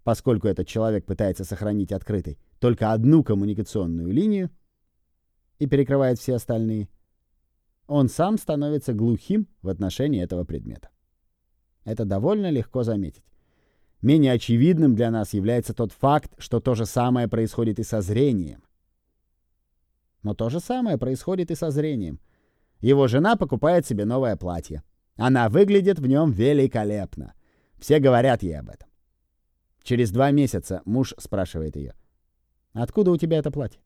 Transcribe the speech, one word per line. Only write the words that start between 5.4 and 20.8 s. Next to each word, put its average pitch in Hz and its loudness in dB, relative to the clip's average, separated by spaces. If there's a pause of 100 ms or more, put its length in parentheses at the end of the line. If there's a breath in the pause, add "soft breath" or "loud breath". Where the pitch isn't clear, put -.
и 147 -2
перекрывает 135 2
все 127 -4
остальные, 113 -4 (1000)
он 143 4
сам 196 0
становится 147 -2
глухим 120 0 (140)
в 92 -6
отношении 98 -2
этого 90 -4
предмета. 57 -12 (960)
Это 110 -6
довольно 165 0
легко 127 -2
заметить. 101 -4 (800)
Менее 139 4
очевидным 131 4
для 113 2
нас 110 -4
является 110 -2
тот 113 -4
факт, 143 0
что - -4
то 123 0
же 113 -2
самое 123 0
происходит 113 -2
и 110 -2
со 110 -4
зрением. 107 -2 (1600)
Но 208 -4
то - -4
же 165 -4
самое 233 -2